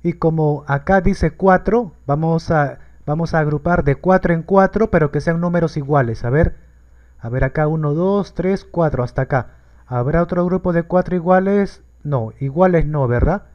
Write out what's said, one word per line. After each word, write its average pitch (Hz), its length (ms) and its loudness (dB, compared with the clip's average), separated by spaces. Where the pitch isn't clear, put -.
y 175 120 -2
como 156 540 0
acá 156 340 0
dice 175 300 0
cuatro, 190 600 0
vamos 160 460 -2
a, 147 280 0
vamos 160 280 -2
a 165 60 2
agrupar 151 440 0
de 139 120 2
cuatro 185 380 2
en 165 100 -2
cuatro, 196 460 2
pero 151 220 2
que 147 100 -4
sean 165 200 -2
números 170 340 -2
iguales. 135 480 -2
A 120 60 -4
ver, 151 260 2
a 117 100 -12
ver 127 140 -2
acá, 151 240 -2
uno, 151 260 -2
dos, 190 400 -2
tres, 185 300 -2
cuatro, 156 400 -2
hasta 135 200 -4
acá. 131 320 -4
¿Habrá 127 340 0
otro 175 240 -2
grupo 180 260 -2
de 165 120 0
cuatro 180 320 -2
iguales? 190 680 0
No, 120 360 -4
iguales 156 460 2
no, 147 220 -2
¿verdad? 123 360 0